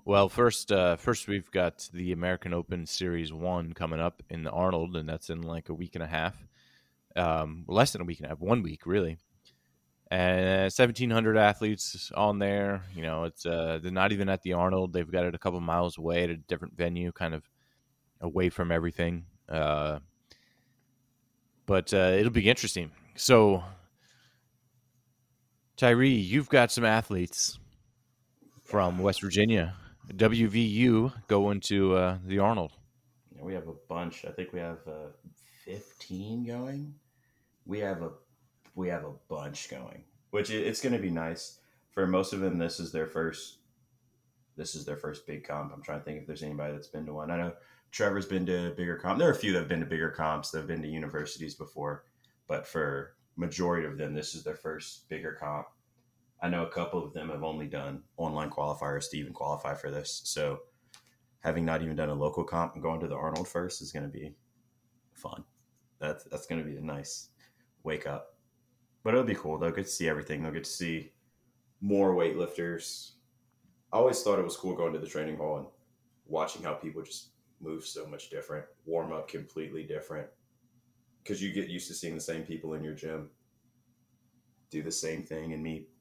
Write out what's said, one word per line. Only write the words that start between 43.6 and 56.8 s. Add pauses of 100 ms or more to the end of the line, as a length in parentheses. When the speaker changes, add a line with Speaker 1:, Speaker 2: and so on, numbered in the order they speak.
Speaker 2:
this
is
their
first
big
comp.
I'm
trying
to
think
if
there's
anybody
that's
been
to
one.
I
know (360)
Trevor's
been
to
a
bigger
comp.
There
are
a
few
that
have
been
to
bigger
comps.
They've
been
to
universities
before, (420)
but
for (200)
majority
of
them,
this
is
their
first
bigger
comp. (720)
I
know
a
couple